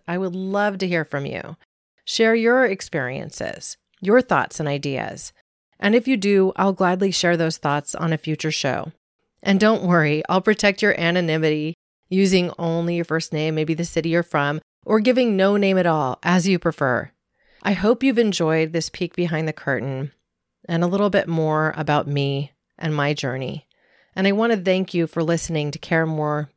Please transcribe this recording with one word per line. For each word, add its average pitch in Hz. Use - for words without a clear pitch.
I 175
would 185
love 196
to 190
hear 175
from 143
you. -
Share 226
your 240
experiences, -
your 214
thoughts 165
and 151
ideas. 139
And 208
if 240
you 262
do, 190
I'll 196
gladly 185
share 175
those 160
thoughts 147
on 165
a 156
future 156
show. 143
And 196
don't 214
worry, 156
I'll 185
protect 202
your 208
anonymity 160
using 185
only 170
your 170
first 160
name, 156
maybe 156
the 165
city 165
you're 165
from, 147
or 220
giving 233
no 196
name 196
at 180
all, 151
as 175
you 185
prefer. 135
I 208
hope 214
you've 254
enjoyed 160
this 165
peek -
behind 160
the 156
curtain 135
and 170
a 175
little 196
bit 196
more 156
about 147
me 139
and 156
my 147
journey. 131
And 190
I 196
want 226
to 214
thank 185
you 170
for 170
listening 156
to 165
Care 165
More, 151